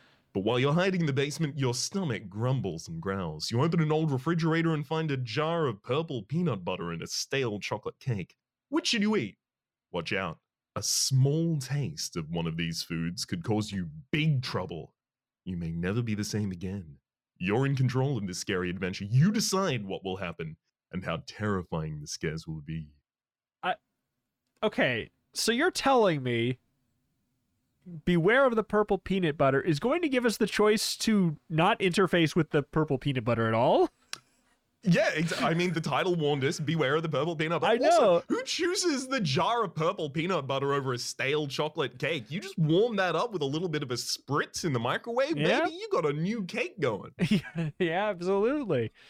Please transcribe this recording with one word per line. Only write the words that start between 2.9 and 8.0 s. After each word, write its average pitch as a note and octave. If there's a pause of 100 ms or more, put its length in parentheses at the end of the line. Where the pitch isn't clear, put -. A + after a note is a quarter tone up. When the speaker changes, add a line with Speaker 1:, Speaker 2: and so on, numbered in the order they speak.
Speaker 1:
growls. E2+
You A#2
open E3
an D3+
old D#3
refrigerator D#3+
and D3+
find D#3+
a C#3
jar D3+
of G#2+
purple B2+
peanut C3+
butter E2+
and E2
a E2+
stale A#2+
chocolate -
cake. G#2 (320)